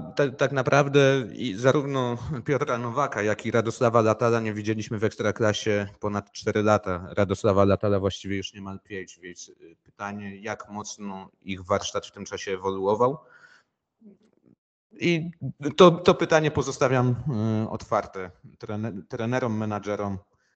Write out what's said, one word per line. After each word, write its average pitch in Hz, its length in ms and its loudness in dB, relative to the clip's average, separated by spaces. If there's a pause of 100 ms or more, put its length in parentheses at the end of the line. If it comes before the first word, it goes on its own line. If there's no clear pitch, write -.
(160)
ta-, 143 140 2
tak 139 220 -2
naprawdę 135 800 4
i 92 220 -6
zarówno 127 640 0 (260)
Piotra 135 340 -2
Nowaka, 120 440 -2
jak 104 240 -2
i 110 40 -2
Radosława 113 500 2
Latala 113 400 4
nie 110 140 -4
widzieliśmy 107 440 -4
w 104 60 0
Ekstraklasie 104 800 0 (140)
ponad 101 320 -4
cztery 107 300 -2
lata. 95 540 2
Radosława 98 480 2
Latala 98 360 2
właściwie 98 360 -4
już 98 180 -10
niemal 95 260 -14
pięć, 92 420 -14
więc, 87 260 -18
y, 82 340 -20
pytanie, 101 540 -12
jak 104 340 -10
mocno 101 600 -12 (120)
ich 92 220 -10
warsztat 98 420 -2
w - 40 -20
tym 101 140 -16
czasie 98 280 -8
ewoluował. 98 680 0 (1700)
I 170 380 -2 (460)
to, 180 140 10
to 175 240 4
pytanie 156 360 2
pozostawiam, 127 640 2 (500)
y, - 40 -6
otwarte 95 600 -4 (280)
trene-, 107 500 -8
trenerom, 120 480 -2
menadżerom, 101 640 -4 (380)